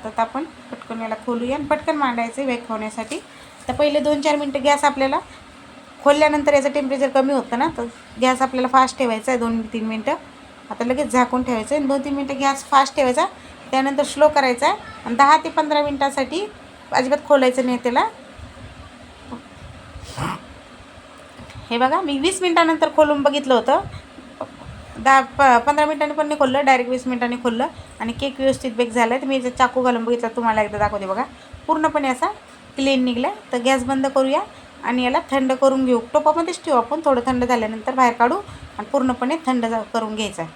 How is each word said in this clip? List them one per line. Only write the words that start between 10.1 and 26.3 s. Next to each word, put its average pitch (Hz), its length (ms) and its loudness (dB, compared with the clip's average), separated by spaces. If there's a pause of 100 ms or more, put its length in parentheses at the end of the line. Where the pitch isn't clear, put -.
आता 214 140 -6
लगेच 254 280 -2
झाकून 247 320 2
ठेवायचं 247 320 -2
आहे 294 80 0
आणि 269 40 -2
दोन 277 180 0
तीन 285 80 -4
मिनटं 277 260 -4
गॅस 277 260 0
फास्ट 269 300 4
ठेवायचा, 262 300 2 (460)
त्यानंतर 269 320 0
स्लो 294 260 4
करायचा 269 380 2
आहे 403 100 2 (280)
आणि 233 100 -4
दहा 277 220 6
ते 320 120 -2
पंधरा 294 340 0
मिनटासाठी 285 600 -2 (460)
अजिबात 262 360 0
खोलायचं 262 380 4
नाही 247 120 0
त्याला. 254 300 0 (3500)
हे 233 80 -2
बघा, 269 240 2
मी 285 180 -2
वीस 359 220 0
मिनटानंतर 330 540 2
खोलून 294 260 4
बघितलं 277 320 2
होतं, 262 280 2 (1160)
दहा, 269 240 6
प-, 254 440 4
पंधरा 294 200 2
मिनटांनी 294 280 -2
पण 302 140 0
नाही 294 120 -2